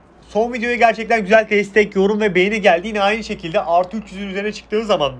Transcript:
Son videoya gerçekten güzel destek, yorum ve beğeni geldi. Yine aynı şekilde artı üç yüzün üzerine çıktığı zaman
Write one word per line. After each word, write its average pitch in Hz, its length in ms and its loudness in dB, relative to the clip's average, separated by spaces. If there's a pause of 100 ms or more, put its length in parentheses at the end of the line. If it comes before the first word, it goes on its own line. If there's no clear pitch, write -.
(280)
Son 233 240 -2
videoya 240 240 -4
gerçekten 226 440 2
güzel 214 300 4
destek, 208 460 2
yorum 202 240 2
ve 208 140 0
beğeni 202 260 0
geldi. 185 280 2
Yine 208 120 -4
aynı 208 240 0
şekilde 196 360 -4
artı 180 360 0
üç - 160 -10
yüzün 196 160 -10
üzerine 196 240 -6
çıktığı 214 320 -6
zaman 156 360 0